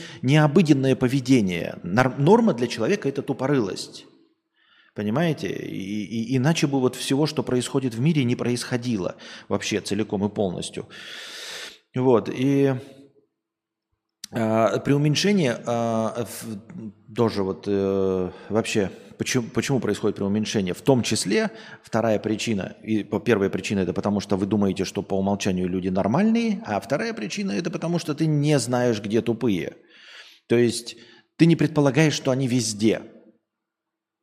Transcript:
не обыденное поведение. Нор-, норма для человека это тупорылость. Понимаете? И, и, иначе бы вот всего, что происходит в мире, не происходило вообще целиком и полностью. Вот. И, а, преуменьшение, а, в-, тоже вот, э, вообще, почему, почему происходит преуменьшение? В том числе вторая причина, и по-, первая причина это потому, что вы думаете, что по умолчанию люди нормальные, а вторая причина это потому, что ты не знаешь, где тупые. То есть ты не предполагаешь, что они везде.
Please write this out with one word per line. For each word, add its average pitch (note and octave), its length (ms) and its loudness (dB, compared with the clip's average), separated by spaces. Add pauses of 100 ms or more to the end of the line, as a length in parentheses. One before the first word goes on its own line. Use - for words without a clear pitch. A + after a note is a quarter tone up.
(220)
не C3+ 140 4
обыденное D3 600 6
поведение. A#2+ 840 2
Нор-, B2 360 2
норма G3+ 340 6
для A#2+ 140 -2
человека C#3 420 0
это C3+ 140 -4
тупорылость. B2+ 840 -2 (880)
Понимаете? A#2 540 -2
И, G#2 560 -8
и, A2+ 320 -2
иначе D#3 300 2
бы C#3 140 0
вот B2+ 160 0
всего, C#3+ 300 0
что D3 160 -2
происходит B2+ 520 -2
в A2+ 60 -4
мире, D3+ 240 4
не A#2+ 120 0
происходило A#2+ 800 -2 (340)
вообще G2+ 320 -2
целиком G#2 440 -2
и G#2 40 2
полностью. F#2+ 600 -6 (1080)
Вот. B2+ 360 4
И, C#3 440 2 (1600)
а, A2+ 440 2
преуменьшение, C#3+ 880 2
а, A#2 580 0
в-, A2 880 -14
тоже G#2 280 2
вот, F#2+ 240 -4
э, F#2+ 640 0 (180)
вообще, G#2 420 0 (280)
почему, A#2 320 -2
почему A#2+ 300 -2
происходит G2+ 360 -2
преуменьшение? G2+ 560 -2
В - 80 -12
том C3 220 4
числе G3+ 480 0 (320)
вторая A2 360 0
причина, G#2+ 640 -4
и G#2+ 220 -2
по-, G#2 160 -4
первая G2 300 2
причина F#2+ 300 -2
это F2+ 120 0
потому, G2+ 280 -2
что F#2+ 180 -2
вы G2+ 80 -2
думаете, G2 400 0
что - 160 -6
по G2 160 -4
умолчанию F#2+ 500 -2
люди F#2 220 -4
нормальные, G3 760 0
а G#2 160 -4
вторая A3+ 320 -4
причина G3+ 400 -6
это F3+ 180 -4
потому, E3+ 280 -4
что D#3 160 -4
ты D#3+ 100 -2
не D3 340 4
знаешь, A#2+ 440 0
где G#2+ 180 0
тупые. A2 560 0 (720)
То A#2 100 4
есть A#2+ 400 0 (400)
ты D#3 80 4
не E3 100 8
предполагаешь, D3+ 600 2
что - 160 -2
они C3 180 0
везде. A2 540 0 (1200)